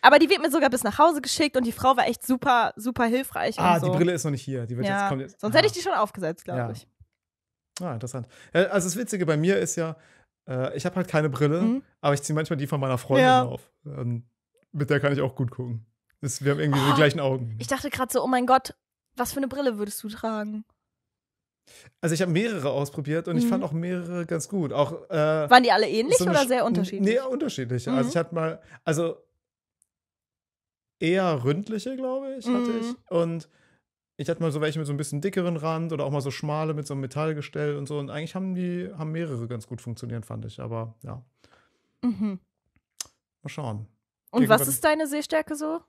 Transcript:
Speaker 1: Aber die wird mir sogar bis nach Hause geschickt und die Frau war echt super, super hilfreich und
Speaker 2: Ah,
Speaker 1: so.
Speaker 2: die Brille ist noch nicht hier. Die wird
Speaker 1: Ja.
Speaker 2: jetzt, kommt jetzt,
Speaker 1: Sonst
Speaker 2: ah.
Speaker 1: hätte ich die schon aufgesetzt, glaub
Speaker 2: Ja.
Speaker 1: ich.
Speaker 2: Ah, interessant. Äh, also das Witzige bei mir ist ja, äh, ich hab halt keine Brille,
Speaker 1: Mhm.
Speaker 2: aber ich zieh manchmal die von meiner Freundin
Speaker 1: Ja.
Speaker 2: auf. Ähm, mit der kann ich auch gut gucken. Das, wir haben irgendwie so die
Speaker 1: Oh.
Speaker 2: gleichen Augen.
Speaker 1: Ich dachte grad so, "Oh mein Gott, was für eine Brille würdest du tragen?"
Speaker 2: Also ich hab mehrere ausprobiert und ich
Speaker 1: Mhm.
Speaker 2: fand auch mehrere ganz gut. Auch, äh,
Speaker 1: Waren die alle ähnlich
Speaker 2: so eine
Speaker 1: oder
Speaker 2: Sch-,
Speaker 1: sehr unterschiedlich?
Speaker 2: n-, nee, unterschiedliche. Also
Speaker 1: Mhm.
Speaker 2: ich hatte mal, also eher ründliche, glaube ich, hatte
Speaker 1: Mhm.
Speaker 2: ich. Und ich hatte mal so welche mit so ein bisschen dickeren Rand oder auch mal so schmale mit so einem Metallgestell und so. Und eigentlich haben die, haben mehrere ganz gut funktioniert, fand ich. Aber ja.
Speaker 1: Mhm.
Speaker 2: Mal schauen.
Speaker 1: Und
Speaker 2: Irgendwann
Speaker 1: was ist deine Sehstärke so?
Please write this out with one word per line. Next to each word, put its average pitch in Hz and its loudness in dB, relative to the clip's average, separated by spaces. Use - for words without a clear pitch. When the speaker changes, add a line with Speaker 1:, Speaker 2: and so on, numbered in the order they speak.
Speaker 1:
Aber 277 10
die 302 6
wird 349 4
mir 311 2
sogar 269 4
bis 247 -2
nach 202 -2
Hause 302 6
geschickt 285 0
und 254 2
die 226 -2
Frau 262 4
war 240 4
echt - -4
super, 247 2
super 233 -2
hilfreich 233 -2
und 160 -2
Speaker 2:
Ah, 175 6
Speaker 1:
so. - 0
Speaker 2:
die - 0
Brille 175 4
ist 170 -4
noch 156 -2
nicht 135 -4
hier. 131 -6
Die 117 -8
wird 131 -2
Speaker 1:
Ja. 196 0
Speaker 2:
jetzt, 202 0
kommt 135 -2
jetzt, - -12
Speaker 1:
Sonst 214 -4
Speaker 2:
ah. 294 6
Speaker 1:
hätte 370 6
ich 415 2
die 359 -8
schon 381 -2
aufgesetzt, 190 -2
glaub - -6
Speaker 2:
Ja. 120 -4
Speaker 1:
ich. 113 -12
Speaker 2:
Ah, 180 -6
interessant. 120 -10
Äh, 175 6
also 190 0
das 170 -4
Witzige 202 -2
bei 151 2
mir 180 4
ist 185 -2
ja, 160 -4
äh, 131 -2
ich 143 -4
hab 180 -2
halt 180 0
keine 156 2
Brille, 147 2
Speaker 1:
Mhm. 233 0
Speaker 2:
aber 143 2
ich 139 -4
zieh - -4
manchmal 156 0
die 139 -4
von 143 -2
meiner 131 0
Freundin 262 4
Speaker 1:
Ja. 254 6
Speaker 2:
auf. 123 -10
Ähm, 123 -6
mit 143 -2
der 143 4
kann 143 2
ich 139 0
auch 135 -2
gut 127 -2
gucken. 120 -10
Das, - -6
wir 143 4
haben 147 0
irgendwie 143 2
so 135 4
die 143 6
Speaker 1:
Oh. 139 4
Speaker 2:
gleichen 151 4
Augen. 127 -2
Speaker 1:
Ich 117 -10
dachte 277 -4
grad 254 -4
so, 247 0
"Oh - 0
mein 254 2
Gott, 262 2
was 247 -4
für - -6
eine 269 -2
Brille 262 -2
würdest 208 -8
du 220 -10
tragen?" 214 -6
Speaker 2:
Also 170 0
ich 165 0
hab 180 0
mehrere 175 0
ausprobiert 143 -4
und 170 0
ich 240 2
Speaker 1:
Mhm. 233 2
Speaker 2:
fand 196 0
auch 151 -6
mehrere 175 -4
ganz 165 -4
gut. 165 -2
Auch, 139 0
äh, 156 2
Speaker 1:
Waren 247 10
die 233 2
alle 208 4
ähnlich 233 2
Speaker 2:
so - 4
eine 370 2
Speaker 1:
oder 294 4
Speaker 2:
Sch-, 262 0
Speaker 1:
sehr 247 0
unterschiedlich? 196 0
Speaker 2:
n-, 262 0
nee, 262 -6
unterschiedliche. 131 -4
Also 262 2
Speaker 1:
Mhm. 233 -2
Speaker 2:
ich 302 -2
hatte 170 -2
mal, 160 -4
also 165 0
eher 170 2
ründliche, 202 -2
glaube 269 -6
ich, 214 -8
hatte 240 0
Speaker 1:
Mhm. 233 -2
Speaker 2:
ich. 233 -10
Und 170 -2
ich 143 -6
hatte 165 -2
mal 160 0
so 147 -4
welche 151 -2
mit 156 -4
so 143 -4
ein 143 -4
bisschen 147 -6
dickeren 180 -2
Rand 160 -4
oder 135 -4
auch 139 -2
mal 143 0
so 135 -4
schmale 151 -4
mit 147 -6
so 143 -6
einem 139 -4
Metallgestell 147 -4
und 143 -8
so. 147 -6
Und 143 -6
eigentlich 156 -8
haben 185 -4
die, 180 -4
haben 156 -6
mehrere 151 -4
ganz 117 -8
gut 120 -12
funktioniert, 117 -8
fand 113 -10
ich. 110 -12
Aber 113 -8
ja. 123 -12
Speaker 1:
Mhm. 202 -2
Speaker 2:
Mal 147 -12
schauen. 110 -8
Speaker 1:
Und 247 4
Speaker 2:
Irgendwann 214 8
Speaker 1:
was 135 0
ist 135 -4
deine 311 4
Sehstärke 302 -2
so? 311 -6